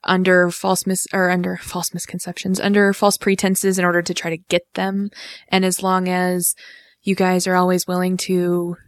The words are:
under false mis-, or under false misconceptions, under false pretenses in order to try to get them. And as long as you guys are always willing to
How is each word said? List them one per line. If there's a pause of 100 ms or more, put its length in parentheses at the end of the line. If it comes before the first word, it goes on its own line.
under
false
mis-,
or
under
false
misconceptions,
under
false
pretenses
in
order
to
try
to
get (120)
them. (380)
And
as
long
as (480)
you
guys
are
always
willing
to (120)